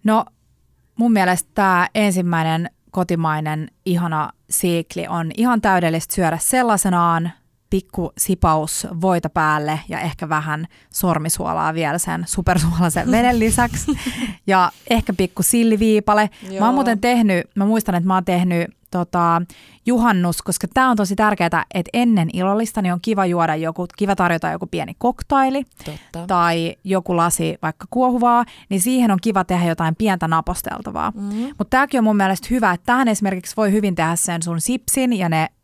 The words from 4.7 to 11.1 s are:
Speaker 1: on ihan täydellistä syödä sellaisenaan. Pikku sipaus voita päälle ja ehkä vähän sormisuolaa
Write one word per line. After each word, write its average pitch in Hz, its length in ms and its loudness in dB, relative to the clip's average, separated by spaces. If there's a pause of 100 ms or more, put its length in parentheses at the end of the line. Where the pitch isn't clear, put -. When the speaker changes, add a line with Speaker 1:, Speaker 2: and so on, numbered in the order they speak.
Speaker 1:
on 165 280 -4
ihan 233 240 2
täydellistä 170 540 0
syödä 165 260 0
sellaisenaan. 180 880 2 (380)
Pikku 185 480 -4
sipaus 160 680 0 (140)
voita 175 280 0
päälle 151 500 0 (100)
ja 156 100 -6
ehkä 156 300 -6
vähän 156 380 -4 (260)
sormisuolaa 160 800 -2